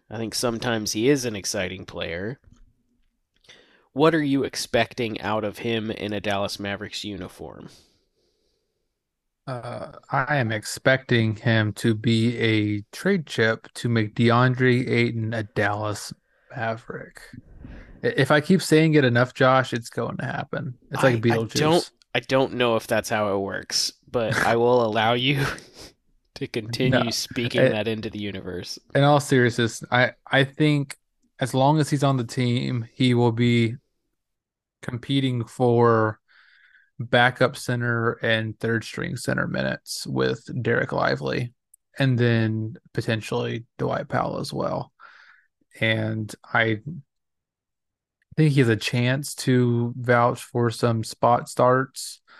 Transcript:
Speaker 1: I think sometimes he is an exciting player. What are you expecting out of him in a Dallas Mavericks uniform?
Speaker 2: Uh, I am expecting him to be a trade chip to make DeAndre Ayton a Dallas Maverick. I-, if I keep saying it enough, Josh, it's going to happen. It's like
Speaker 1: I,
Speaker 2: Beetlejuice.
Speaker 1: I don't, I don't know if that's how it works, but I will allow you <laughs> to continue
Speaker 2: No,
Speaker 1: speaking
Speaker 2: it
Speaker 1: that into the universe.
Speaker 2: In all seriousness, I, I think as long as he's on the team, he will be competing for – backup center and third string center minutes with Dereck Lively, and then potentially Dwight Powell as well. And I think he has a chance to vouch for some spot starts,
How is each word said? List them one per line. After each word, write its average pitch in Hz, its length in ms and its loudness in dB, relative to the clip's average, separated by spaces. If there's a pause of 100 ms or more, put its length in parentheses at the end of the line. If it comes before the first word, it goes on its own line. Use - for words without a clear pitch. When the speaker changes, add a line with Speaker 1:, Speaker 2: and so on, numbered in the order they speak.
Speaker 1:
I 107 60 -12
think 110 180 -8
sometimes 113 600 -2
he 110 160 0
is 139 160 2
an 110 100 -6
exciting 92 500 -6
player. 90 540 -8 (1500)
What 156 240 4
are 156 80 2
you 139 220 0
expecting - 760 -2
out 104 240 -2
of 101 140 -6
him 113 340 -4
in 104 220 -6
a 101 80 -6
Dallas 101 360 -4
Mavericks 101 460 -8
uniform? 90 640 -14 (1800)
Speaker 2:
Uh, 120 460 -10 (180)
I 139 280 0
am 113 160 0
expecting 113 840 0
him 110 380 0
to 117 200 0
be 113 440 0
a 107 440 0 (120)
trade 185 340 -2
chip 113 460 0
to - 160 -4
make 110 260 0
DeAndre 123 760 4
Ayton 117 440 0
a 113 100 -4
Dallas 104 680 -4 (420)
Maverick. - 640 -8 (840)
I-, 123 140 -2
if 131 160 2
I 151 80 6
keep 185 220 4
saying 156 320 4
it 147 100 6
enough, 123 300 4
Josh, 131 400 4
it's 120 160 -8
going 120 280 -6
to - 80 -8
happen. - 500 -8 (160)
It's - 120 -2
like 127 140 4
Speaker 1:
I, - 20 0
Speaker 2:
Beetlejuice. 113 360 0
Speaker 1:
I - 40 -2
don't, 156 320 2 (240)
I 127 60 2
don't 131 320 0
know 120 240 2
if 107 100 -6
that's 110 220 -2
how 107 260 0
it 101 40 0
works, 98 520 -4 (180)
but 113 280 -2
I 110 180 0
will 120 300 4
allow 110 260 2
you 135 340 0 (460)
<laughs> - 440 -20
to - 120 -8
continue 120 560 0
Speaker 2:
No, 117 60 -2
Speaker 1:
speaking 120 540 -2
Speaker 2:
it 131 80 6
Speaker 1:
that 107 180 -2
into 110 200 -6
the 104 100 -10
universe. 95 600 -10 (160)
Speaker 2:
In 139 80 4
all 147 160 6
seriousness, 123 720 2
I, 123 200 4 (140)
I 135 200 4
think 143 520 0 (440)
as 131 120 -4
long 139 280 4
as 143 80 0
he's 143 140 0
on 139 120 2
the 123 80 -2
team, 123 680 -2
he 127 200 2
will 120 200 4
be 120 420 2 (1080)
competing 127 600 -2
for – 117 760 4 (800)
backup 123 580 2
center 120 640 -2
and 110 380 -2
third 113 240 0
string - 340 -8
center - 300 -2
minutes - 580 -6
with 131 400 -2
Dereck 123 460 -2
Lively, 131 600 -2 (460)
and 131 200 2
then 113 580 0 (180)
potentially 117 720 -4 (120)
Dwight - 300 -4
Powell - 320 -4
as - 140 -10
well. - 400 -6 (880)
And 110 520 -2 (200)
I 113 280 0 (1600)
think 156 160 6
he 143 60 4
has 120 100 6
a 110 60 6
chance 127 600 -2
to 120 640 2
vouch 123 460 2
for 120 260 -2
some 113 340 0
spot 120 460 0
starts, - 720 0 (180)